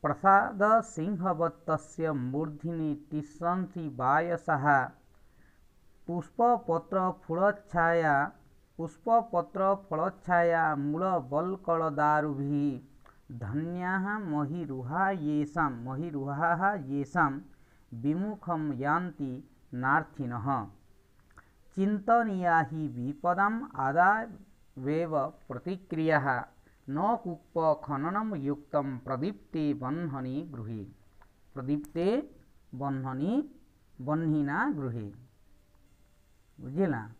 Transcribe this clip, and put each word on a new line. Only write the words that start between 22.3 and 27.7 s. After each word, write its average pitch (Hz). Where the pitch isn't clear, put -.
हि 151
विपदाम् 175
आदावेव 156
प्रतिक्रियाः, 156
न 196
कूपखननं 165